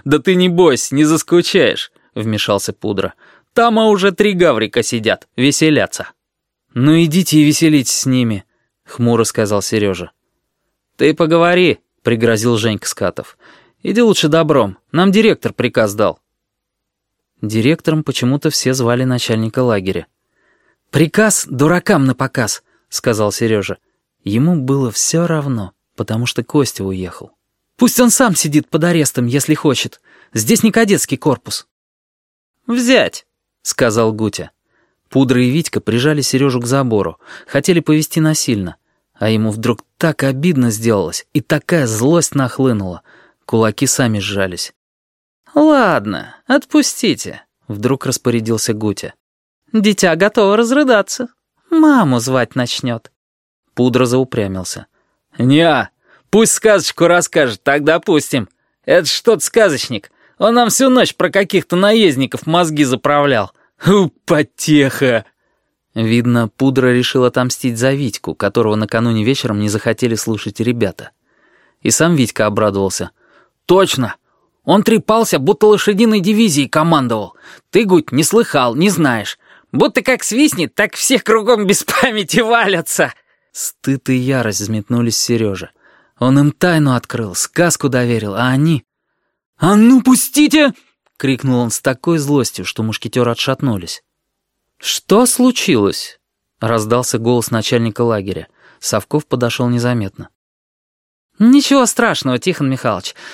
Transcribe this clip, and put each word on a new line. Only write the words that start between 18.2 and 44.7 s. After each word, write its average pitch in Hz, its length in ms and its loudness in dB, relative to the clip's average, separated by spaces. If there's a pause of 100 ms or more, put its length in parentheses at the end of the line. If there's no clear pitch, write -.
все 131 240 -2
звали 123 300 0
начальника 117 560 -2
лагеря. 95 480 -2 (840)
"Приказ 180 580 0
дуракам 147 560 2
на 131 100 0
показ", — - 480 -4 (260)
сказал 107 440 -2
Серёжа. 107 440 -2 (460)
Ему 131 320 0
было 135 340 -2
всё 165 380 -2
равно, 139 460 -4 (240)
потому 110 280 -4
что 117 180 -6
Костя 127 420 -2
уехал. 92 480 -10 (420)
"Пусть - 240 2
он 247 100 4
сам 214 260 2
сидит 147 340 -2
под 160 160 -2
арестом, 151 400 0
если 139 280 0
хочет. - 460 -2 (340)
Здесь 113 300 0
не 226 80 2
кадетский 202 460 0
корпус". - 500 -4 (1000)
"Взять", — 240 600 0 (340)
сказал 113 500 0
Гутя. 101 400 -6 (580)
Пудра 127 320 2
и 123 100 0
Витька 156 300 -4
прижали 135 400 0
Серёжу 127 380 0
к 117 60 -8
забору, 113 540 -2 (260)
хотели 170 340 0
повести 156 400 0
насильно. 123 580 -2 (360)
А 107 160 -2
ему 110 220 0
вдруг 113 300 -4 (160)
так 160 260 -2
обидно 135 480 0
сделалось, 104 640 -2
и 135 80 -2
такая 156 440 -2
злость 131 480 0
нахлынула. 120 680 -2 (420)
Кулаки 110 400 0
сами 113 340 0
сжались. 95 540 -6 (800)